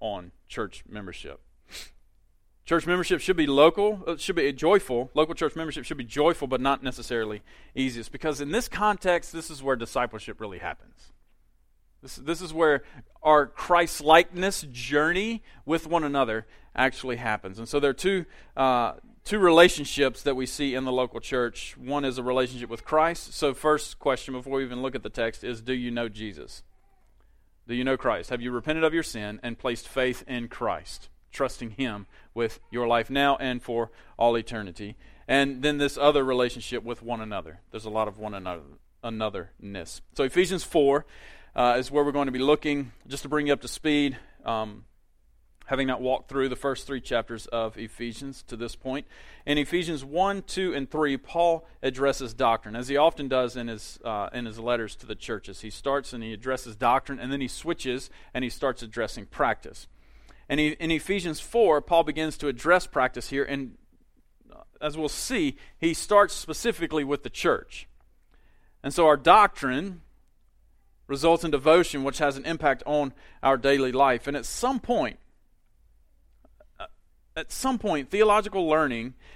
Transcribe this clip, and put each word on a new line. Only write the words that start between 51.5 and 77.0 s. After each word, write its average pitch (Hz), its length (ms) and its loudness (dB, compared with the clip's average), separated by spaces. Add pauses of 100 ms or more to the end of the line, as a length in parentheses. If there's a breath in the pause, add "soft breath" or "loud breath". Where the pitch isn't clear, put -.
addresses 131 540 -2
doctrine, 113 400 0
as 123 140 -8
he 139 60 -2
often 151 320 4
does 123 300 0
in 117 120 -8
his, - 360 -12
uh, 104 280 -4
in 123 120 -6
his 110 140 -12
letters 117 380 -2
to - 100 -18
the 107 80 -8
churches. 101 460 -10
He 107 100 -12
starts 139 420 -2
and 117 100 -10
he 113 80 -8
addresses 120 440 -6
doctrine, 123 420 2
and 131 160 -6
then 139 80 -4
he 123 60 -4
switches - 640 -6 (240 loud breath)
and 127 80 -2
he 117 80 -4
starts 131 320 -2
addressing 110 420 -6
practice. - 600 -4 (600 soft breath)
And 143 120 0
he, 151 140 2
in 165 180 -4
Ephesians 170 480 -2
four, 170 420 4
Paul 170 220 4
begins 156 340 -4
to 147 120 -2
address 151 360 4
practice 127 440 -2
here, 139 140 -2
and, 139 340 -6 (760)
uh, - 80 -20 (180)
as 151 160 -4
we'll 156 140 -2
see, 165 480 -2 (220 loud breath)
he 165 160 0
starts 202 400 4
specifically 156 680 -4
with 139 200 -4
the 113 80 -8
church. - 560 -2 (960)
And 139 100 -4
so 165 140 6
our 147 100 8
doctrine 170 840 6 (1080)
results 165 380 4
in 156 60 0
devotion, 147 520 6
which 135 140 -2
has 143 180 2
an 135 100 -10
impact 143 400 0
on 147 280 0 (280 soft breath)
our 135 140 4
daily 131 380 2
life. 131 340 4
And 143 80 -4
at 120 100 -6
some 254 320 -2
point, 190 400 -2 (1600)
uh, 104 80 -14 (520)